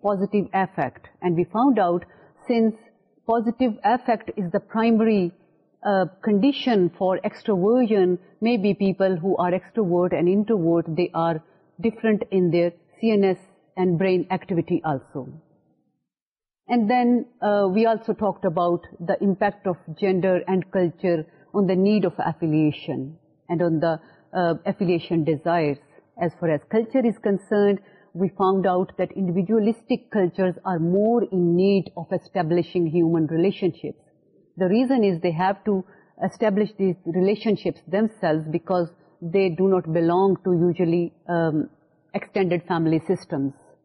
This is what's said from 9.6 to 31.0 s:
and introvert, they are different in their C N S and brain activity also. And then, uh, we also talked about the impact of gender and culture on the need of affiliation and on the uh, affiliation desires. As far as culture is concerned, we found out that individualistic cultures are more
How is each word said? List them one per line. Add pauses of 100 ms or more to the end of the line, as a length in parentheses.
and
introvert,
they (160)
are (380)
different
in
their (300)
C
N
S (380)
and
brain
activity
also. (1400)
And
then, (160)
uh,
we
also
talked
about (180)
the
impact
of (280)
gender
and
culture (300)
on
the
need
of
affiliation (320)
and
on
the (320)
uh, (120)
affiliation
desires. (420)
As
far
as (100)
culture
is
concerned, (360)
we
found
out
that
individualistic
cultures (100)
are
more